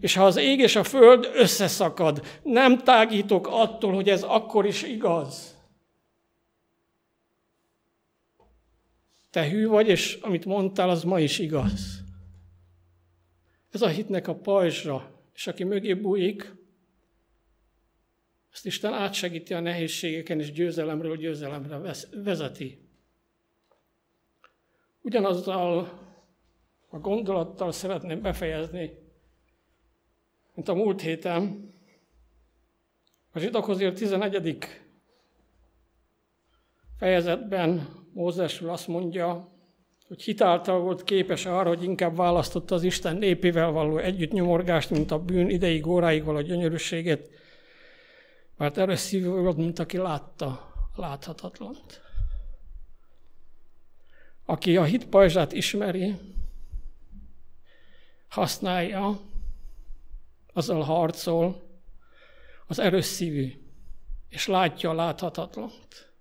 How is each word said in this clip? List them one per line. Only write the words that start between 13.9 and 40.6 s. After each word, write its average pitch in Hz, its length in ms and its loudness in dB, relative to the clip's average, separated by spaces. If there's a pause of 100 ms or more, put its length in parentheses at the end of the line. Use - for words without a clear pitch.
a 165 60 -2
pajzsa, 165 760 0 (240)
és - 120 -10
aki 185 180 -6
mögé 196 300 -2
bújik, 202 600 -2 (2000)
azt - 140 -14
Isten 208 260 -4
átsegíti 185 640 -6
a 170 60 -4
nehézségeken, 165 800 -4
és 147 120 -8
győzelemről 160 640 -4
győzelemre 147 640 -8
vesz-, - 300 -12 (160)
vezeti. 156 540 -6 (2250)
Ugyanazzal 185 1000 0 (880)
a 160 100 -16
gondolattal 190 720 -2
szeretném 180 500 -6
befejezni, 165 800 -6 (1500)
mint 151 140 -10
a 185 60 0
múlt 196 260 0
héten. 170 720 -4 (1600)
A 165 60 -8
Zsidókhoz 208 420 -2
írt 185 160 -2
tizenegyedik 196 920 -4 (2000)
fejezetben 175 920 0 (240)
Mózesről 170 580 -4
azt 170 180 -8
mondja, 175 600 -4 (580)
hogy - 140 -18
hitáltal 185 580 2